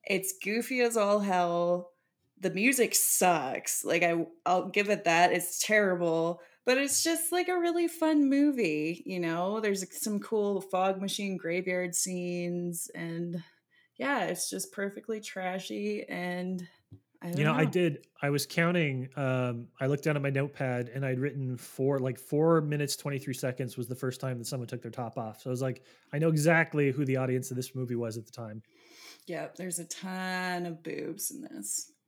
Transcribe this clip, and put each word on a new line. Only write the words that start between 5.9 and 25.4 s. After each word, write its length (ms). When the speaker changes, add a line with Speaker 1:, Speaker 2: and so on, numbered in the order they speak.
Speaker 1:
But 120
it's 260
just, 300
like, 160
a 100
really 300
fun 400
movie, 760
you 140
know? 400
There's, 220
like, 100
some 300
cool 400
fog 400
machine 340
graveyard 580
scenes, 1040
and, 480
yeah, 300
it's 220
just 220
perfectly 480
trashy, 880
and 580
I 60
don't 100
Speaker 2:
You 60
know, 80
I 140
Speaker 1:
know. 40
Speaker 2:
did, 380
I 80
was 160
counting, 720
um, 500
I 60
looked 180
down 100
at 60
my 80
notepad, 580
and 180
I'd 140
written 380
four, 420
like, 180
four 440
minutes, 340
twenty-three 380
seconds 420
was 140
the 60
first 260
time 160
that 100
someone 200
took 140
their 80
top 280
off. 240